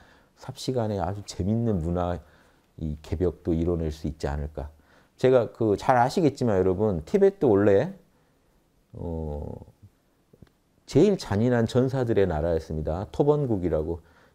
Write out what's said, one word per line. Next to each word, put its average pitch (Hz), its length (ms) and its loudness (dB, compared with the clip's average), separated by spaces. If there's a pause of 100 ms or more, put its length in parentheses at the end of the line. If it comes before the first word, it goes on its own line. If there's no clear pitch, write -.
(360)
삽시간에 110 640 -6
아주 92 260 -6
재밌는 107 540 -2
문화, 87 400 -2 (580)
이 76 260 -8
개벽도 87 500 -4
이뤄낼 82 380 -2
수 78 160 -10
있지 73 200 -8
않을까. 71 420 -8 (480)
제가 127 340 2
그 107 260 0
잘 131 200 2
아시겠지만 127 600 2
여러분, 92 480 0
티베트 196 400 2
원래, 104 480 4 (1000)
어, 80 520 -8 (1400)
제일 185 340 4
잔인한 117 480 0
전사들의 123 580 0
나라였습니다. 82 840 -2
토번국이라고 90 880 0 (340)